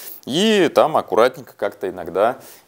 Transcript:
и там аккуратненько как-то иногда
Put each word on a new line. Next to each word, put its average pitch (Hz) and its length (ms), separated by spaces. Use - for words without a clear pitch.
и 185 480
там 143 220
аккуратненько 117 600
как-то 101 320
иногда 90 500